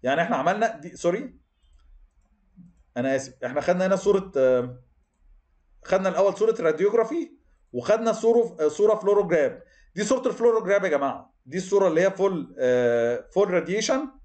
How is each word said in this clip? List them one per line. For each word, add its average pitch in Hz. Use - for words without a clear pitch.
يعني 139
احنا 180
عملنا 196
دي، -
سوري، 208
انا 135
اسف، -
احنا 131
خدنا 180
هنا 190
صوره، 190
آه، 127
خدنا 190
الاول 185
صوره 226
راديوجرافي، 214
وخدنا 220
صوره، 226
آه، 151
صوره 208
فلوروجراب. 180
دي 202
صوره 254
الفلوروجراب 202
يا 190
جماعه، 139
دي 139
الصوره 190
اللي 165
هي 190
فول، 190
آه، 120
فول 196
راديشن 220